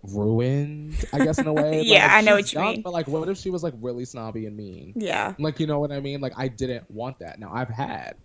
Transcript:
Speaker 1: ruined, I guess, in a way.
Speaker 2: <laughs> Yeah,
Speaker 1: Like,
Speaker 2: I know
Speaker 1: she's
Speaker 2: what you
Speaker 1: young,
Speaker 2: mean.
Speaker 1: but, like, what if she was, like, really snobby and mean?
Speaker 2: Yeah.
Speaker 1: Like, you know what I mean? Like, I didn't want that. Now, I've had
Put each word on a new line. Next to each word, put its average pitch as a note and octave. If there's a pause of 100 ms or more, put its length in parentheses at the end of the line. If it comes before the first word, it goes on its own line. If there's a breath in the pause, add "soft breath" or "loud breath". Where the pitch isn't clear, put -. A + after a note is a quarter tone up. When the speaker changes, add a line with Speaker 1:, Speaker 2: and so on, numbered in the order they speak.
Speaker 1:
ruined, C3 (100)
I C#3
guess, D#3
in G3+
a D3+
way. D3+
Speaker 2:
<laughs> -
Yeah, G#3
Speaker 1:
Like, G#3+
Speaker 2:
I G#3+
know G#3+
Speaker 1:
she's G3+
Speaker 2:
what -
you D3+
Speaker 1:
young, G3+
Speaker 2:
mean. A3
Speaker 1:
but, F3+
like, E3
what D#3
if F#3+
she F#3+
was, F3
like, E3
really B2
snobby A2
and G#2+
mean? F#2
Speaker 2:
Yeah. G3
Speaker 1:
Like, D3
you D#3+
know D3+
what D3
I C#3+
mean? C#3
Like, C3
I C3+
didn't B2
want A#2+
that. E2
Now, G#2
I've A#2
had A2+